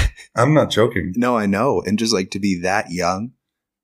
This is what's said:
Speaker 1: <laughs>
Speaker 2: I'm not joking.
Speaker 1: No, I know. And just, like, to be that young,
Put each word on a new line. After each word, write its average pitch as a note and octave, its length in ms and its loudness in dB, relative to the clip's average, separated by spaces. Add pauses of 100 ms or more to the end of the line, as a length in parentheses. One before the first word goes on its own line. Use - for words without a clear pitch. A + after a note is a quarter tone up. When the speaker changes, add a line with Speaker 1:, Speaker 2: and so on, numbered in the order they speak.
(220)
Speaker 1:
<laughs> - 140 -20
Speaker 2:
I'm B2+ 180 4
not B2+ 180 2
joking. G#2 460 0
Speaker 1:
No, A#2+ 200 2
I G#2+ 100 0
know. G2 380 2
And G2+ 140 0
just, A2+ 140 0
like, F#2+ 180 -2
to G2+ 80 -8
be G2 220 0
that F#2+ 300 -2
young, F2+ 420 -4 (500)